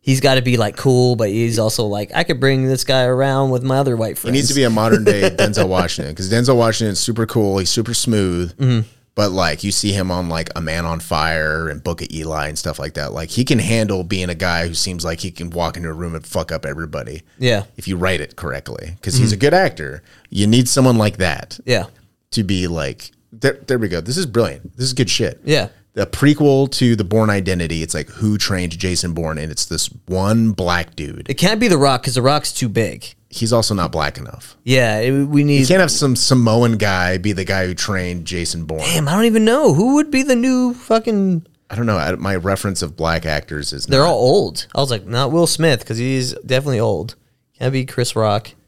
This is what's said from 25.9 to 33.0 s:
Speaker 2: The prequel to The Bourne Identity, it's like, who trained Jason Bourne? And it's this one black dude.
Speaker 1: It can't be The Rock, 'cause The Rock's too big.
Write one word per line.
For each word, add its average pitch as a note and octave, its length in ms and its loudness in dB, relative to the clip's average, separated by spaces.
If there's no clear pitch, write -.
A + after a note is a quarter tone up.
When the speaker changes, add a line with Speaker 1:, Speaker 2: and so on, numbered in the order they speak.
Speaker 2:
The G2+ 120 -2
prequel C#3 680 4
to A#2+ 220 4
The G#2+ 100 -2
Bourne G#2+ 260 2
Identity, F2 520 -2
it's D#2 120 -6
like, D2+ 160 -6
who G#2 260 -2
trained F2+ 420 -4
Jason F2 360 -2
Bourne? D#2 240 -4
And D2+ 120 -6
it's - 140 -4
this - 220 -4
one G#2 440 2
black F2 420 -2
dude. C#2+ 360 -10
Speaker 1:
It C3 80 -4
can't G#3+ 200 2
be A#3 100 2
The E3+ 100 4
Rock, C3+ 260 2
'cause B2+ 120 -2
The C3 40 2
Rock's C3+ 320 0
too B2+ 160 -2
big. F2 460 -4